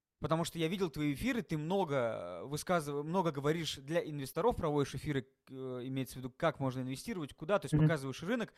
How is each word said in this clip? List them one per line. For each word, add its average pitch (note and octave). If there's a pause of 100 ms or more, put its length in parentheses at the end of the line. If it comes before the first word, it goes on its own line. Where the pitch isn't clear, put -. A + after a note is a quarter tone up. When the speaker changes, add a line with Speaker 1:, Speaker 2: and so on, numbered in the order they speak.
(200)
Speaker 1:
потому D#3+
что -
я D#3+
видел F#3
твои D3
эфиры, A#3
ты D#3
много, D#3+
э, G2
высказыв-, D3
много E3
говоришь D3
для D3
инвесторов, D#3
проводишь D3
эфиры, C#3 (240)
э, C3
имеется C3
в C3
виду, B2+
как D#3+
можно C3
инвестировать, C3+
куда, F#3+
то D3
есть C#3+
Speaker 2:
Мгм. D3+
Speaker 1:
показываешь C3+
рынок G#3+